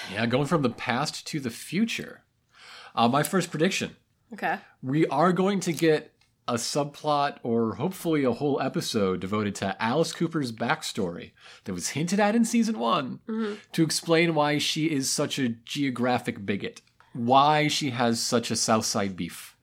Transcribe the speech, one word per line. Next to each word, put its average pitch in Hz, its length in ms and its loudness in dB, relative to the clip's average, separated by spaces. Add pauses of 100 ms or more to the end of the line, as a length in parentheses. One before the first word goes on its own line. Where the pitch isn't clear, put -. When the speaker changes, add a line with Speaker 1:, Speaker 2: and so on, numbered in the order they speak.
(120)
Speaker 1:
Yeah, 113 140 0
going 131 220 2
from 165 120 2
the 127 80 2
past - 600 -4
to 151 120 -4
the 127 80 -4
future. - 760 -4 (680)
Uh, 117 140 4
my 139 140 4
first 175 280 -2
prediction. 156 460 -2 (380)
Speaker 2:
Okay. 196 240 -4 (240)
Speaker 1:
We 143 240 2
are 160 260 4
going 190 280 2
to 170 120 -2
get 151 400 2 (340)
a 123 80 -2
subplot 143 880 -2
or 117 320 0
hopefully 156 500 0
a 120 80 4
whole 139 260 0
episode 110 640 0
devoted 101 340 -2
to 98 280 -4
Alice 151 320 0
Cooper's 160 360 -2
backstory 113 840 -4 (320)
that 95 100 -6
was 85 160 -6
hinted 175 280 -2
at 208 160 4
in 233 120 4
season 226 320 0
one 175 500 -2
Speaker 2:
Mm-hmm. 220 260 -4 (180)
Speaker 1:
to 165 100 4
explain 165 520 2
why 147 220 2
she 151 300 -2
is 135 240 -2
such 143 280 -2
a 127 120 0
geographic 120 960 -2
bigot, 101 340 -6 (320)
why 143 560 6
she 147 220 0
has 117 320 2
such 120 280 0
a 117 60 -2
South 110 300 2
Side 98 280 -2
beef. - 480 -10